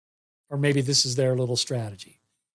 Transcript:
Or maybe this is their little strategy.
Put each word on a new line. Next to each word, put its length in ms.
Or 80
maybe 240
this 240
is 100
their 220
little 180
strategy. 640